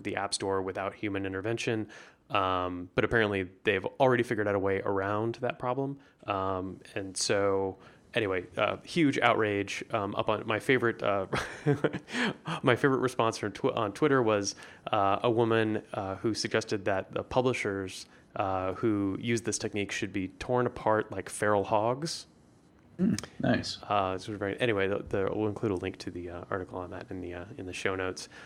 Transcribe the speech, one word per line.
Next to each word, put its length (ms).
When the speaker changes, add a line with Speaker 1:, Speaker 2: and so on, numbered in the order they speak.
Speaker 1:
the 120
App 160
Store 300
without 320
human 320
intervention. 600
Um, 640
but 100
apparently 440
they've 200
already 240
figured 240
out 80
a 40
way 260
around 520
that 220
problem. 400
Um, 540
and 220
so 600
anyway, 300
uh, 260
huge 360
outrage. 720
Um, 220
up 140
on 180
my 120
favorite, 440
uh, 240
<laughs> 720
my 140
favorite 240
response 380
from 140
tw-, 240
on 160
Twitter 300
was, 320
uh, 320
a 80
woman, 520
uh, 220
who 180
suggested 520
that 260
the 100
publishers, 840
uh, 380
who 460
use 220
this 160
technique 340
should 200
be 160
torn 280
apart 460
like 160
feral 360
hogs. 600
Speaker 2:
Mm, 180
nice. 380
Speaker 1:
Uh, 300
sort 160
of 60
very, 200
anyway, 280
the, 200
the, 240
we'll 160
include 240
a 40
link 220
to 120
the, 200
uh, 200
article 280
on 120
that 200
in 100
the, 140
uh, 100
in 80
the 60
show 220
notes. 340